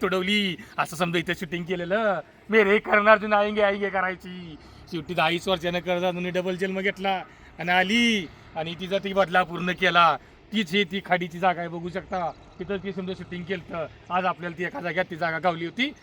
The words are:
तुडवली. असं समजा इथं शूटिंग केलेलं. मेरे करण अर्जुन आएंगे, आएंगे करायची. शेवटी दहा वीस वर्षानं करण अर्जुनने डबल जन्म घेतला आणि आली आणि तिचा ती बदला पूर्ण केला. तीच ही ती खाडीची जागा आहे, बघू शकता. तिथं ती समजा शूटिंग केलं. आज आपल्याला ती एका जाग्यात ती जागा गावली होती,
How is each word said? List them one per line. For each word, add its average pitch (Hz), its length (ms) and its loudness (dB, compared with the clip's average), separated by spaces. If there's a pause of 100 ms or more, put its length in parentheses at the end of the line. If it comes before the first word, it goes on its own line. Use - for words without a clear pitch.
तुडवली. 190 540 2 (220)
असं 151 180 -2
समजा 170 220 0
इथं 165 160 -2
शूटिंग 175 300 -6
केलेलं. 180 560 -2 (280)
मेरे 208 300 6
करण 208 300 4
अर्जुन 214 240 6
आएंगे, 208 300 2
आएंगे 202 260 0
करायची. 180 680 -6 (340)
शेवटी 170 240 -6
दहा 165 140 4
वीस 170 200 -2
वर्षानं 175 300 0
करण 175 240 -2
अर्जुनने 180 280 -2
डबल 180 260 -2
जन्म 190 240 -4
घेतला 190 420 -2 (360)
आणि 165 120 -4
आली 196 560 4 (300)
आणि 165 240 -6
तिचा 190 180 -4
ती 196 140 -4
बदला 185 300 4
पूर्ण 175 300 -2
केला. 170 440 4 (360)
तीच 190 220 -2
ही 202 100 4
ती 190 200 -4
खाडीची 175 340 -2
जागा 175 220 2
आहे, 170 80 -6
बघू 170 200 -8
शकता. 170 440 -6 (260)
तिथं 190 180 -6
ती 190 160 -8
समजा 190 260 -6
शूटिंग 175 260 -10
केलं. 165 420 -6 (240)
आज 180 140 0
आपल्याला 175 340 -4
ती 180 60 -4
एका 170 160 -6
जाग्यात 170 300 -2
ती 175 60 -8
जागा 160 220 -2
गावली 165 260 0
होती, 233 280 -4 (100)